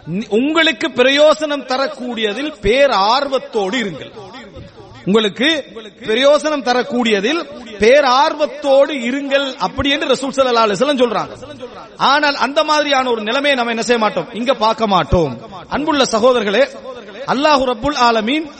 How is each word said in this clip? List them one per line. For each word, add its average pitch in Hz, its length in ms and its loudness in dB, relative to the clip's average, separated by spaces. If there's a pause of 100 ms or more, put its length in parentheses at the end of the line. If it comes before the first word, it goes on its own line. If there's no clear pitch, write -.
(280)
உங்களுக்கு 311 600 0
பிரயோசனம் 285 800 2
தரக்கூடியதில் 247 920 -4
பேரார்வத்தோடு 233 1200 2
இருங்கள். 151 340 -6 (920)
உங்களுக்கு 220 600 0 (360)
பிரயோசனம் 277 640 2
தரக்கூடியதில் 240 840 0 (300)
பேரார்வத்தோடு 285 1160 4
இருங்கள், 277 600 -2
அப்படி 262 360 -4
என்று 294 160 -2
ரசூல் 269 300 -2
ஸல்லல்லாஹு 247 280 2
அலைஹி 202 120 0
வஸல்லம் 262 260 0
சொல்றாங்க. 185 280 0 (640)
ஆனால் 285 380 2
அந்த 277 300 0
மாதிரியான 294 460 0
ஒரு 220 120 -2
நிலைமையை 277 320 0
நம்ம 233 160 -2
என்ன 226 120 -4
செய்ய 233 180 0
மாட்டோம், 202 320 -2
இங்க 240 220 -2
பார்க்க 226 320 0
மாட்டோம். 160 540 0 (280)
அன்புள்ள 285 360 0
சகோதரர்களே, 233 640 2 (580)
அல்லாஹ் 277 360 2
ரப்புல் 254 360 -2
ஆலமீன் 240 600 0